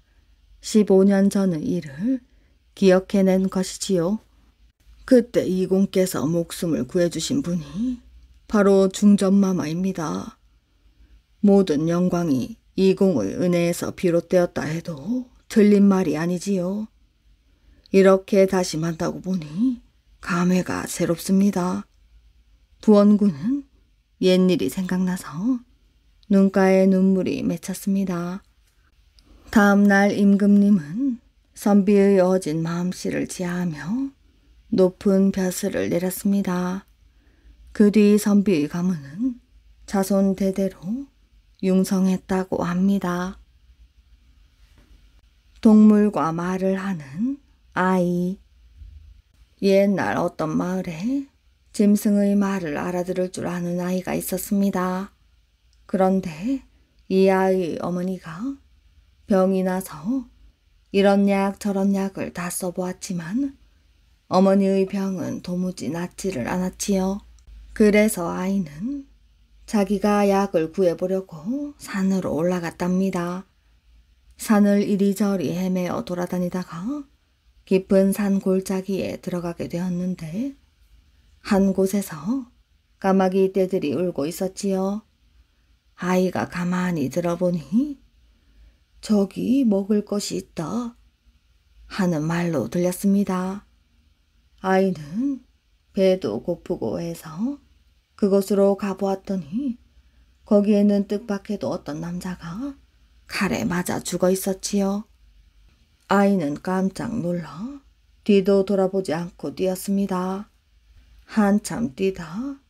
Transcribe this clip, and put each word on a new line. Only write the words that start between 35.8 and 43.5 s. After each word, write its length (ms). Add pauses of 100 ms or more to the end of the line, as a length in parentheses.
내렸습니다. 960 (880)
그 200
뒤 260
선비의 500
가문은 720 (460)
자손 480
대대로 720 (560)
융성했다고 1000
합니다. 760 (2250)